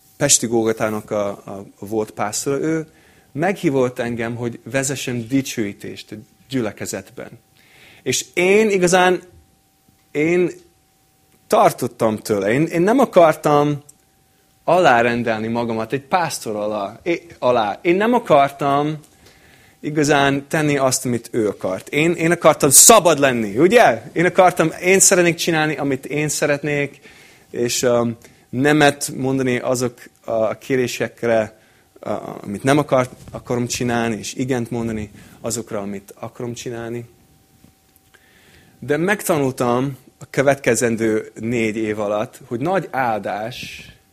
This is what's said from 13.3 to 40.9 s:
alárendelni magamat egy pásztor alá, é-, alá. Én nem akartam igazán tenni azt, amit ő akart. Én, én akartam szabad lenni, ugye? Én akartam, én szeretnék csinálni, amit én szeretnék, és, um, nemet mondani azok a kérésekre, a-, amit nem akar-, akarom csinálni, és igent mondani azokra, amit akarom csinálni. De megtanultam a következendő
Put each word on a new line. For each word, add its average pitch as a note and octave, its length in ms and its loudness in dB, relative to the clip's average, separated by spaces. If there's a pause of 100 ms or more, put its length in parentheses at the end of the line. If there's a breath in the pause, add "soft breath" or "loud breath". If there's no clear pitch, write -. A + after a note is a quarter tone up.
alárendelni A#2+ 840 2
magamat A2+ 460 -4
egy C3+ 100 -4
pásztor D3+ 540 -4
alá, G#2 460 -6
é-, - 240 -6 (120)
alá. A#2+ 440 0
Én F3+ 140 2
nem A3 160 2
akartam D3 840 2 (800 soft breath)
igazán C#3+ 680 0
tenni D3+ 280 0
azt, C3 280 -2
amit A#2+ 280 -4
ő A2 160 0
akart. F#2+ 400 -6
Én, D#3 240 2
én E3 180 0
akartam D#3+ 400 4
szabad E3+ 480 8
lenni, A#2 400 0
ugye? F#3 440 6 (100)
Én E3+ 120 0
akartam, F3 480 4 (100)
én F#3 180 4
szeretnék F3 340 4
csinálni, D#3 420 -2
amit C#3 300 -4
én D3 220 -4
szeretnék, C#3+ 720 -2 (500 loud breath)
és, A#2+ 320 -4
um, A#2+ 340 2 (320 soft breath)
nemet C#3+ 680 2
mondani C3 420 -2
azok B2 440 -4 (220)
a A2 340 -2
kérésekre, A#2 1000 -2 (400 soft breath)
a-, - 420 -8
amit G2+ 200 -10
nem C3+ 160 2
akar-, C3 320 0 (200)
akarom A#2+ 360 -6
csinálni, A#2+ 500 -4
és - 180 -12
igent B2+ 360 -4
mondani A2+ 400 -6 (300 loud breath)
azokra, A2+ 400 -8
amit G2 380 -12
akarom A#2+ 360 -12
csinálni. A#2 500 -10 (1700 soft breath)
De C#3 180 -4
megtanultam C#3 1000 -2 (220)
a - 120 -20
következendő A#2 1040 0